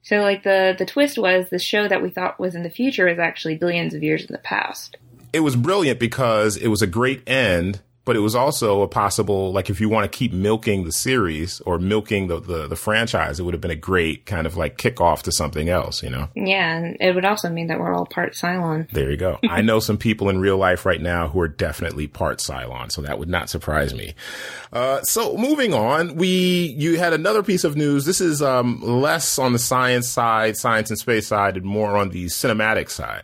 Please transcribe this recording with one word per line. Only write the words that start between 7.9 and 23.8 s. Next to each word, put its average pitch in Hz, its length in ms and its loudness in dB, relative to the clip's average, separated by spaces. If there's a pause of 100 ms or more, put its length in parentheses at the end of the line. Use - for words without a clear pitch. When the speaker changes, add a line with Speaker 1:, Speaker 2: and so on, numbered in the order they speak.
Speaker 2:
but 120 120 2
it 107 40 2
was 107 140 2
also 120 480 2
a 98 60 4
possible, 98 600 0
like, 95 200 -2
if 98 100 -2
you 107 80 2
wanna 107 200 2
keep - 220 -4
milking 101 540 0
the 80 80 -6
series 90 680 -2
or 87 160 -2
milking 101 480 0
the, 85 120 -2
the, 80 300 -6
the 82 80 -6
franchise, 92 640 -2
it 90 40 -4
would 87 100 -2
have 82 80 -6
been 90 80 -4
a 82 40 -2
great 82 520 0
kind 82 200 -4
of, 82 120 -6
like, 78 180 -4
kickoff 85 460 2
to 87 100 -4
something 78 380 -2
else, 87 320 -2
you - 80 -8
know? 65 260 -6
Speaker 1:
Yeah, 190 400 0
and 170 240 -6
it 185 140 4
would 180 100 0
also 202 240 0
mean 165 200 -4
that 160 120 -2
we're 175 140 -2
all 175 100 -2
part - 300 -6
Cylon. 170 560 -2
Speaker 2:
There 69 200 0
you 73 60 -2
go. 85 220 -2 (100)
I 92 140 0
know 110 180 4
some 110 160 0
people 107 320 0
in 95 100 0
real 95 200 2
life 90 260 2
right 87 160 2
now 85 280 -2
who 78 120 0
are 85 80 0
definitely 78 580 -4
part 71 340 -4
Cylon, 62 520 -8
so - 80 -6
that 71 180 -6
would 76 120 -8
not 87 180 0
surprise 76 460 -2